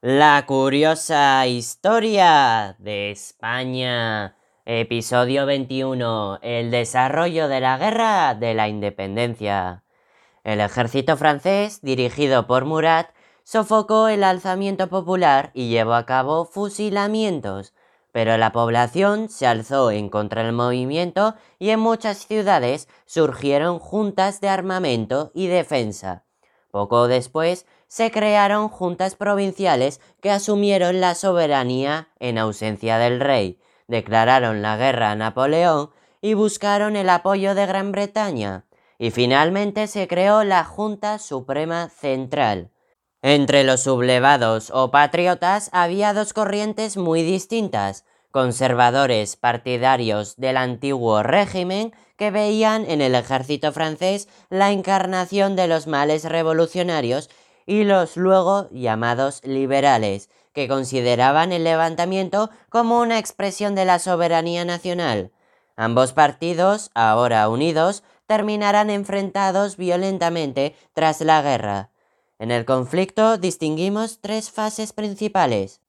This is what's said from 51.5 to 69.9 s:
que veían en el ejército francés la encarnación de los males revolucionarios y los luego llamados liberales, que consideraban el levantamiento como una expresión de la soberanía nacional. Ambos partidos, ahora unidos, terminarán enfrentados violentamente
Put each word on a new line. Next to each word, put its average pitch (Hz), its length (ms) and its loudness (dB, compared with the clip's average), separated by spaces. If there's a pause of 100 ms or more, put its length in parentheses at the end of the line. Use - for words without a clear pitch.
que 208 160 -4
veían 214 580 0
en 151 100 0
el 131 140 2
ejército 131 580 -2
francés 160 560 -4 (220)
la 196 220 2
encarnación 190 840 0
de 185 140 2
los 160 180 0
males 151 380 0
revolucionarios 160 1080 -2 (380)
y 208 140 2
los 196 340 2
luego 190 540 2
llamados 120 720 -2
liberales, 135 880 0 (220)
que 139 160 -4
consideraban 131 840 2
el 170 140 -2
levantamiento 175 840 0 (220)
como 233 300 2
una 226 180 0
expresión 202 560 -4
de 190 100 2
la 180 140 4
soberanía 170 640 0
nacional. 175 680 -4 (420)
Ambos 120 380 2
partidos, 170 800 0
ahora 113 540 4
unidos, 160 560 0 (220)
terminarán 208 640 0
enfrentados 196 880 -2
violentamente 170 1000 -2 (180)